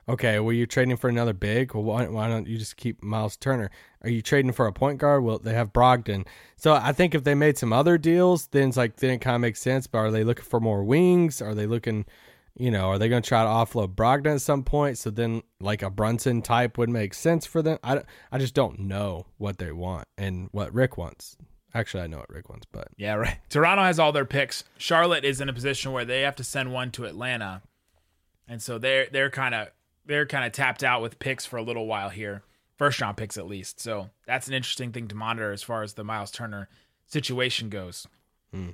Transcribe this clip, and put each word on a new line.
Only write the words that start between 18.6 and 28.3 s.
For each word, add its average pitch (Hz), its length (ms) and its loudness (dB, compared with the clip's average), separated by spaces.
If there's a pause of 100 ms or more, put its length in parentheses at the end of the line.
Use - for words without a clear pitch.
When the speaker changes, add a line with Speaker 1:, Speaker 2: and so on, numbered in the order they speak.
Speaker 1:
know 98 460 -4 (120)
what 101 200 -6
they 85 160 -8
want 90 340 -8 (100)
and 95 340 -6
what 101 220 -6
Rick 127 240 0
wants. - 380 -12 (380)
Actually, 104 300 -6
I 85 40 -8
know 78 120 -12
what - 100 -16
Rick - 200 -18
wants, - 220 -20
but - 240 -14
Speaker 2:
Yeah, 104 200 -4
right. 110 220 -2 (120)
Toronto 180 340 4
has 175 160 4
all 151 140 4
their 139 120 0
picks. 135 380 -4 (140)
Charlotte 165 480 2
is 139 160 0
in 139 80 -6
a 127 40 -6
position 131 380 -4
where 123 140 -4
they 127 160 -2
have 139 160 -2
to 131 80 -10
send 131 260 -6
one 127 200 -6
to 123 120 -10
Atlanta. 104 580 -8 (840)